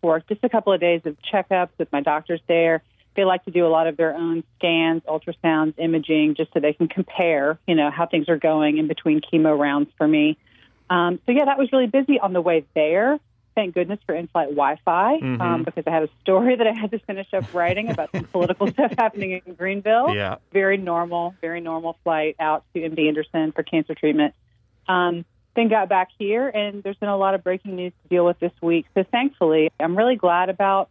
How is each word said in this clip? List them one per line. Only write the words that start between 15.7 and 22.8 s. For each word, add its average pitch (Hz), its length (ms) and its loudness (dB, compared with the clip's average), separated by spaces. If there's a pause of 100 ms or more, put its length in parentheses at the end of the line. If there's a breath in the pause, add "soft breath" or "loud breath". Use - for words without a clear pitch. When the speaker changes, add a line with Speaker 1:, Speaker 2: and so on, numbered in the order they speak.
Speaker 1:
I 160 40 -2
had 160 140 0
a 151 40 -6 (140)
story 240 340 2
that 220 100 2
I 214 60 2
had 214 200 -6
to 220 80 -6
finish 196 340 -10
up 185 180 -4
writing 180 380 -2
about 156 240 -6
some 165 100 -4
political 180 420 -2
<laughs> 240 60 -2
stuff 285 240 0
happening 190 480 -2
in 180 100 -18
Greenville. 208 600 0
Speaker 3:
Yeah. 202 220 -4 (160)
Speaker 1:
Very 196 260 2
normal, 170 640 -4
very 170 200 -8
normal 165 440 -8
flight 156 340 0
out 156 260 -2 (100)
to 165 80 -4